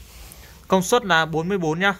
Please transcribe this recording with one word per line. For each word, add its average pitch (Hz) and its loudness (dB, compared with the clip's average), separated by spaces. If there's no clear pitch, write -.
Công 190 2
suất 240 0
là 165 2
bốn 160 -4
mươi 202 -2
bốn 165 -2
nhá, 196 2